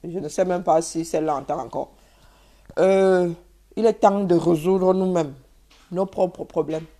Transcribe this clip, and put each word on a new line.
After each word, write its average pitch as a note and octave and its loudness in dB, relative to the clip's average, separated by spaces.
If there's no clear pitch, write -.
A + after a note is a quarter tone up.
Je E3+ -10
ne D3+ -8
sais F#3 -2
même F3+ -4
pas E3 2
si E3 -6
celle-là D#3 -2
entend C#3+ -6
encore. B2+ -10
Euh, F#3 4
il A3 0
est A3 4
temps G3+ 2
de F3 2
résoudre F3 2
nous-mêmes F3 -2
nos F#3 -2
propres F#3 -4
problèmes. D#3+ -4